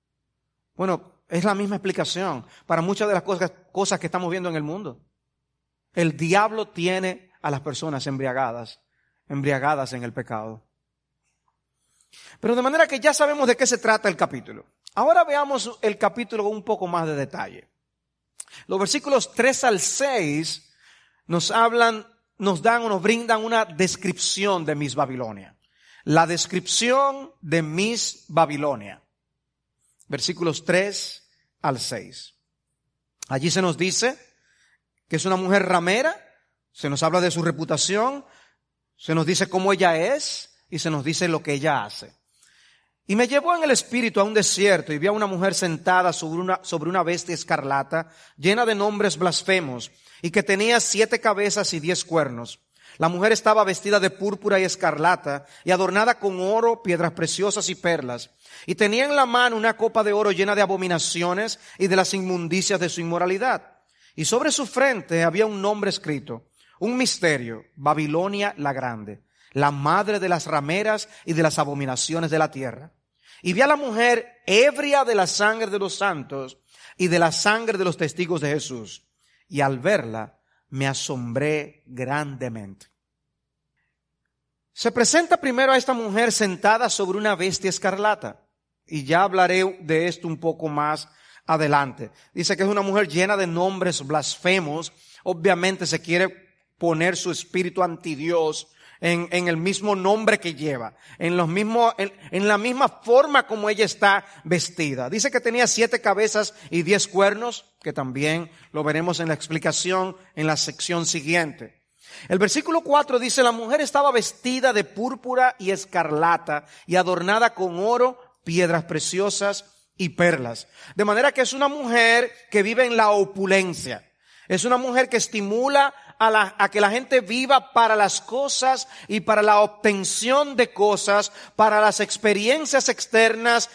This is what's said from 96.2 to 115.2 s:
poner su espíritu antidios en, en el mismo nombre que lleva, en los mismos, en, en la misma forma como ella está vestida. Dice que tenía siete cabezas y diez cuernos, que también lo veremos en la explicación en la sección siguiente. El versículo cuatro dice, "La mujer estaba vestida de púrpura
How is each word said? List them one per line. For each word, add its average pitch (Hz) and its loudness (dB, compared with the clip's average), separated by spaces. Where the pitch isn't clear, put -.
poner 170 2
su 175 -4
espíritu 180 -4
antidios 160 -4
en, 170 0
en 180 0
el 165 0
mismo 196 -2
nombre 208 2
que 170 -8
lleva, 131 -6
en 175 -2
los 175 2
mismos, 220 0
en, 196 -4
en 190 0
la 208 4
misma 247 0
forma 277 4
como 208 -4
ella 214 2
está 196 2
vestida. 143 -2
Dice 220 -2
que 240 0
tenía 233 0
siete 226 0
cabezas 214 0
y 165 0
diez 185 2
cuernos, 202 0
que 151 -6
también 147 -2
lo 151 -4
veremos 160 0
en 165 -2
la 156 0
explicación 180 -2
en 156 -2
la 156 2
sección 170 -4
siguiente. 156 -4
El - 0
versículo 311 0
cuatro 285 2
dice, 254 0
"La 240 6
mujer 233 -2
estaba 285 2
vestida 254 0
de 208 0
púrpura 254 -2